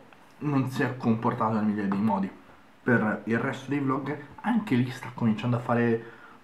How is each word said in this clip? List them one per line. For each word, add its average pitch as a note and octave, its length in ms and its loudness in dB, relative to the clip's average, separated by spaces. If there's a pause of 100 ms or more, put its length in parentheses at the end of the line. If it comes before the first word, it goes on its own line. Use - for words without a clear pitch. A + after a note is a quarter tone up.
(400)
non C3+ 300 2
si - 140 -2
è B2 140 -2
comportato A2+ 560 0
nel G#2+ 100 2
migliore G#2 240 0
dei G2 140 0
modi. G2 280 2 (540)
Per G#2+ 400 2
il A2+ 160 0
resto C3+ 300 -4
dei C#3+ 100 0
vlog, C3+ 340 -2 (280)
anche G#3+ 340 0
lì B2 140 2
sta - 240 -10
cominciando A#2 420 2
a A#2 40 0
fare A#2 520 2 (320)